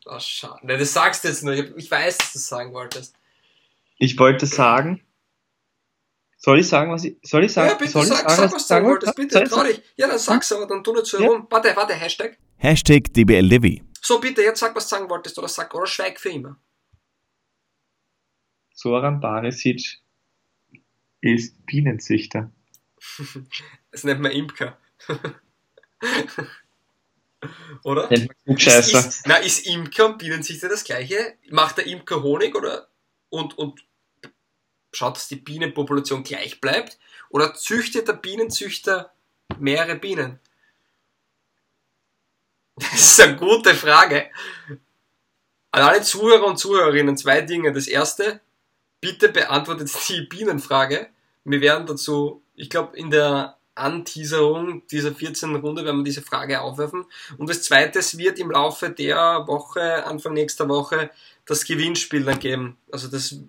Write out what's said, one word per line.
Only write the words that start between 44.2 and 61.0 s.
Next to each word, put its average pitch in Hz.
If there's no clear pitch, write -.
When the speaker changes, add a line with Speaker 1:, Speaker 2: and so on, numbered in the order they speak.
Speaker 1:
An 131
alle 175
Zuhörer 208
und 185
Zuhörerinnen 151
zwei 139
Dinge. 156
Das 135
erste, 202
bitte 190
beantwortet 156
die 175
Bienenfrage. 156
Wir 143
werden 151
dazu, 147
ich 131
glaub, 165
in 160
der 143
Anteaserung 156
dieser 147
vierzehnten 156
Runde 151
werden 143
wir 143
diese 143
Frage 135
aufwerfen. 147
Und 151
das 170
zweite, 151
es 170
wird 185
im 170
Laufe 151
der 160
Woche, 160
Anfang 156
nächster 151
Woche, 147